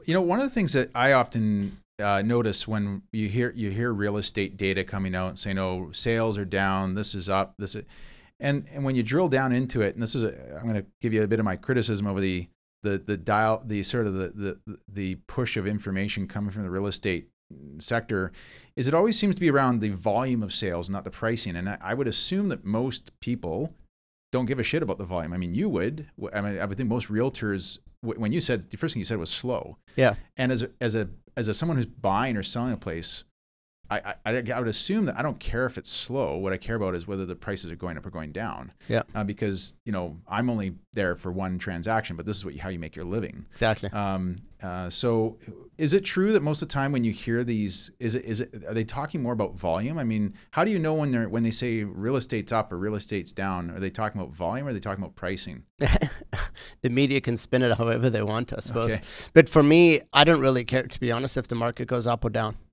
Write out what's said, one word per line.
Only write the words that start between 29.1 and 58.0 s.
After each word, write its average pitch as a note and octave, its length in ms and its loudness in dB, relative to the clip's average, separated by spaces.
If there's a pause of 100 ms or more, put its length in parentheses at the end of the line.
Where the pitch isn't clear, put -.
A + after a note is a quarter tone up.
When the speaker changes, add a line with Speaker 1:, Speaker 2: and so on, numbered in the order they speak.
Speaker 1:
was E2 140 -2
slow. - 460 -4 (180)
Speaker 2:
Yeah. B2+ 180 6 (240)
Speaker 1:
And B2+ 140 2
as A#2 100 0
a, - 80 -4 (100)
as A2+ 160 0
a, G#2 140 0 (260)
as A2+ 120 -2
a, G#2+ 80 0
someone D#3+ 220 0
who's A#2 100 0
buying A2 500 0
or F#2+ 60 -2
selling B2 300 -2
a G2 40 -4
place, - 460 -4 (680)
I, G#2 220 -4 (100)
I, A2 140 -2
I, B2 60 -2 (100)
I A#2 60 -2
would A#2+ 80 0
assume F#3+ 380 0
that - 120 -2
I B2 60 -2
don't C#3+ 160 -4
care B2 260 0
if B2 100 -4
it's - 140 -8
slow. A2 480 -2
What F#2+ 160 -2
I F#2 40 -2
care A2+ 180 -4
about G2 180 0
is F2 140 -6
whether F#2+ 180 -4
the F2+ 100 -8
prices F#2+ 360 -6
are E2+ 40 -10
going F2 220 -8
up - 80 -12
or F#2+ 60 -12
going D#2 200 -8
down. E2 400 -8 (160)
Speaker 2:
Yeah. A#2 140 2 (140)
Speaker 1:
Uh, G#2+ 80 -2
because, G2+ 500 -2 (100)
you A2 80 -6
know, F2 260 -4 (100)
I'm A2+ 240 0
only G2 240 -2 (180)
there F#2 220 0
for F2+ 160 -6
one F#2 260 -2
transaction, F#2 580 -2
but E2 120 -8
this G#2 100 -2
is - 80 -4
what D#2 80 -8
you, C#2 80 -10
how F#2 80 -6
you F#2 80 -6
make D#2+ 180 -10
your E2+ 100 -8
living. F#2+ 460 -6
Speaker 2:
Exactly. G#2+ 380 0
Speaker 1:
Um, F#2+ 460 -2 (260)
uh, F2+ 300 -6
so A2+ 460 0 (420)
is D#3 140 2
it G3 100 6
true G3 300 2
that F3 100 6
most D3 180 0
of - 60 -6
the - 60 -6
time C#3 180 0
when B2+ 140 2
you A2 80 2
hear A#2 320 -2
these, G#2+ 440 -2 (100)
is A2+ 140 -2
it, B2+ 120 -4
is A2 160 -4
it, A2 260 -10
are G2+ 80 -6
they A2+ 80 0
talking C#3+ 400 -4
more A#2+ 100 0
about G2+ 220 -2
volume? F#2 420 0
I D3 60 -4
mean, G#2+ 300 0 (180)
how E3+ 140 2
do A3 60 2
you G3+ 60 2
know D#3 160 2
when D3 180 2
they're, A#2 180 0
when A2+ 140 0
they A2+ 80 2
say A2+ 340 0
real G#2+ 320 -2
estate's A2 340 -2
up A2+ 200 0
or F2+ 60 -6
real G2+ 180 -2
estate's G2 360 -4
down? F#2 400 -4
Are F2 80 -8
they F#2+ 100 -2
talking G#2+ 320 -4
about C#2+ 120 -8
volume F#2+ 340 -4
or - 20 -4
are B2+ 40 -2
they G2+ 80 -4
talking G2 220 -4
about E2 120 -10
pricing? F2+ 480 -6 (160)
Speaker 2:
<laughs> C#3 100 4 (920)
The C3 80 2
media C3+ 320 4
can A#2+ 160 -2
spin B2+ 260 2
it A#2+ 140 4
however A#2 320 2